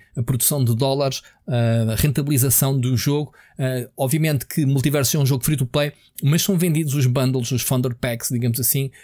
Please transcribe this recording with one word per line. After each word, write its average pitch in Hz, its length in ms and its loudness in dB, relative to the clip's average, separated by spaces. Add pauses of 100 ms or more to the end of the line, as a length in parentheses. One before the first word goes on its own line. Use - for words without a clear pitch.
(160)
a 127 60 -2
produção 131 420 0
de 117 120 2
dólares, 135 480 -2 (240)
a 117 480 0
rentabilização 139 840 0
do 127 160 0
jogo. 143 380 -2 (240)
Eh, 127 400 -4
obviamente 147 480 0
que 151 220 0
Multiverso 139 500 2
é - 20 2
um 135 60 2
jogo 127 180 0
free 156 140 0
to 135 80 0
play, 147 280 -2 (280)
mas - 220 4
são 196 120 2
vendidos 160 380 0
os 139 140 2
bundles, 127 440 0
os 120 140 -2
Thunder 127 300 0
Packs, 117 340 -6
digamos 120 300 -2
assim, 135 320 -2 (120)